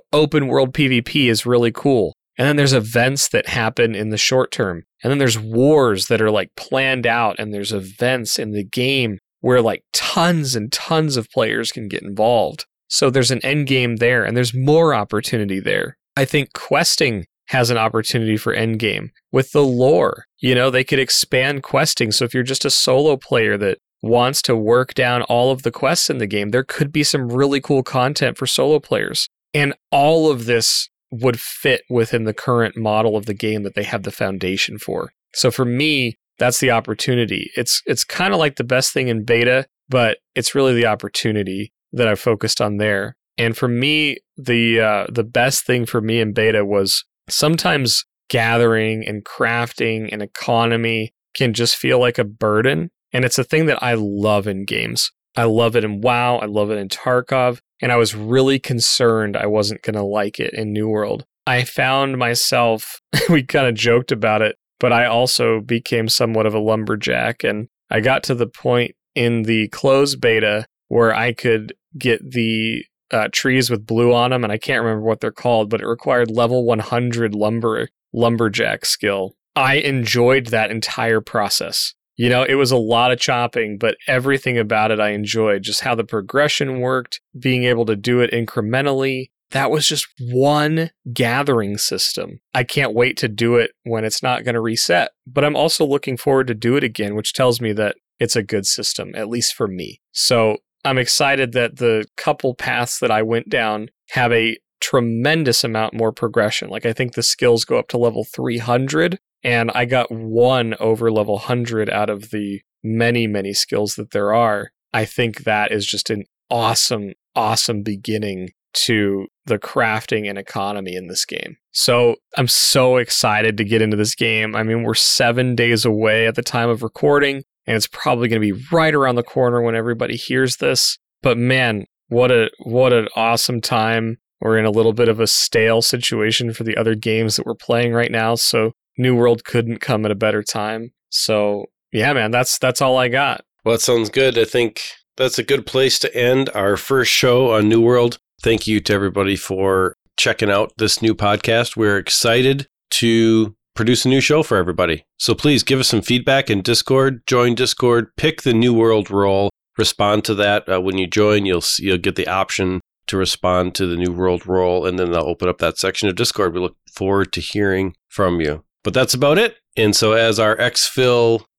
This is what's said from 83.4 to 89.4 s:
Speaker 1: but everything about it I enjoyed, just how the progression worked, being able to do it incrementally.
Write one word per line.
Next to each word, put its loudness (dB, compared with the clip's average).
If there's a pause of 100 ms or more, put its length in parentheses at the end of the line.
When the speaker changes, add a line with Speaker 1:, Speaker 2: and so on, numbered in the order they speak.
Speaker 1:
but -2 (100)
everything 0
about 2
it 0
I 0
enjoyed, 0
just -6
how -2
the -2
progression -2
worked, -4 (180)
being 0
able 2
to 0
do 2
it 2
incrementally. -2 (200)